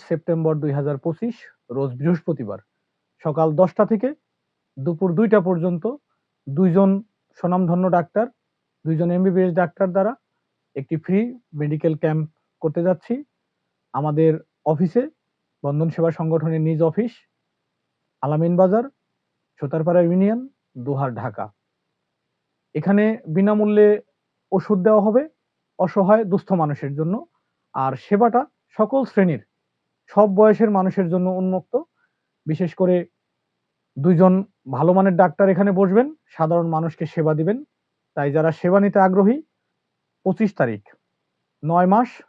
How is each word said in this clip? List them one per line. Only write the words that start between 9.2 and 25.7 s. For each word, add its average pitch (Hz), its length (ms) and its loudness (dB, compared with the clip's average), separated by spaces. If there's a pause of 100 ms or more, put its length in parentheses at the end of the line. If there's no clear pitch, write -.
ডাক্তার 180 380 -2
দ্বারা 196 200 0 (640)
একটি 139 220 -8
ফ্রি 185 220 -2 (340)
মেডিকেল 156 420 -2
ক্যাম্প 156 300 -2 (360)
করতে 160 220 -4
যাচ্ছি 180 300 -2 (800)
আমাদের 151 380 2 (340)
অফিসে, 160 380 0 (600)
বন্ধন 151 260 -2
সেবা 165 220 -2
সংগঠনের 160 500 -2
নিজ 160 200 -2
অফিস, 202 320 -2 (1080)
আলামিন 156 320 0
বাজার, 190 300 2 (760)
সুতারপাড়া 160 400 0
ইউনিয়ন, 190 380 2 (380)
দোহার, 135 380 -4
ঢাকা। 107 300 -8 (1300)
এখানে 196 280 0 (240)
বিনামূল্যে 208 600 2 (640)
ওষুধ 190 280 0
দেওয়া 214 220 4
হবে 220 220 2 (560)